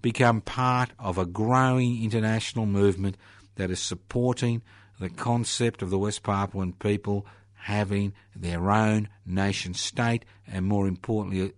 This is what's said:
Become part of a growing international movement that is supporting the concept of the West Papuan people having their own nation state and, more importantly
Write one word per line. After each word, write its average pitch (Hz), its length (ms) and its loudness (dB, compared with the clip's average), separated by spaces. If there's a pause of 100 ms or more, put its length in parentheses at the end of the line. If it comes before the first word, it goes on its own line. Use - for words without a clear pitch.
Become 117 400 4
part 127 580 0
of 95 180 -2
a 92 80 0
growing 123 760 2
international 110 640 0
movement 98 500 2 (380)
that 92 160 -4
is 90 80 -4
supporting 120 800 -2 (380)
the 95 100 -4
concept 120 720 -2
of 92 80 -4
the 98 80 0
West 104 240 -2
Papuan 98 520 -2
people 101 520 -2 (280)
having 101 600 -2 (220)
their 87 340 -2
own 107 400 2 (160)
nation 95 480 -2
state 117 500 -2 (220)
and, 92 220 -4
more 101 200 2
importantly 98 720 -2